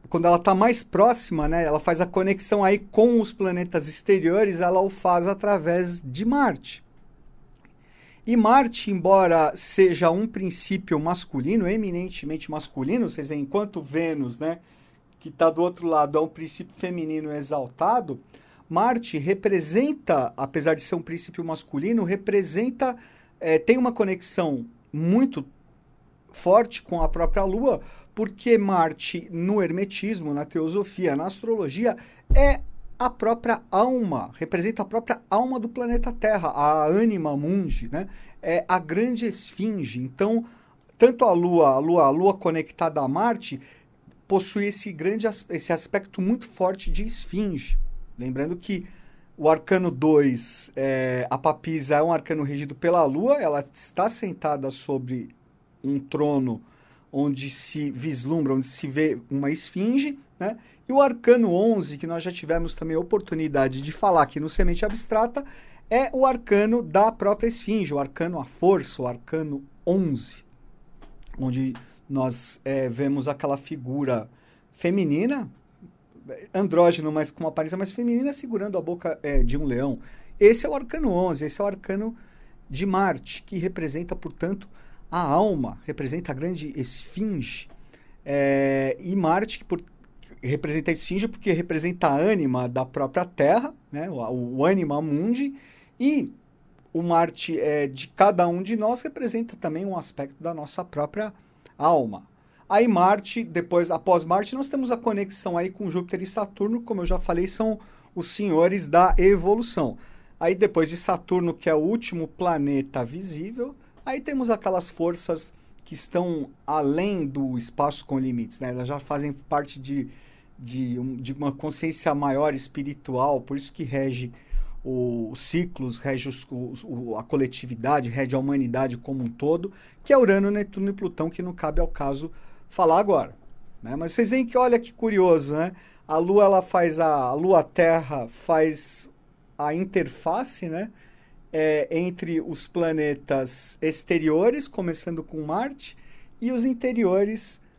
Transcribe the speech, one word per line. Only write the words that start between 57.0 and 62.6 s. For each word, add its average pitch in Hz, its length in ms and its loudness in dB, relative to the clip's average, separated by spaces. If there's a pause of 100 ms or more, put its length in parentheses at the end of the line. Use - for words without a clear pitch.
onde 139 380 -2
se 147 400 -6
vislumbra, 139 640 -2
onde 131 120 -2
se - 220 -10
vê 147 300 0 (120)
uma 139 200 -2
esfinge, 240 680 -2 (220)
né? 208 160 -4 (320)
E 254 40 -2
o 269 80 6
arcano 240 520 6
onze, 180 460 2
que 165 80 -10
nós 165 160 -6
já 180 100 -6
tivemos 165 420 -2